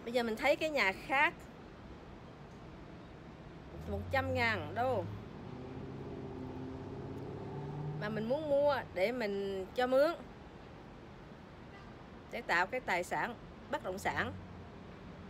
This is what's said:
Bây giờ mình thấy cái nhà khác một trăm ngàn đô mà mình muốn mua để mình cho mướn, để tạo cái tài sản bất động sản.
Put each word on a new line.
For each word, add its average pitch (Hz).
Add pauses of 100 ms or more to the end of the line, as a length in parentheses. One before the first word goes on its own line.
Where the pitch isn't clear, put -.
Bây 233
giờ 240
mình 226
thấy 277
cái 320
nhà 226
khác 285 (2500)
một 202 (100)
trăm 269
ngàn 220
đô 233 (3000)
mà 208
mình 220
muốn 302
mua 285 (160)
để 190
mình 196 (100)
cho 247
mướn, 277 (2250)
để 220
tạo 180
cái 254
tài 185
sản 180 (360)
bất 294
động 190
sản. 180 (960)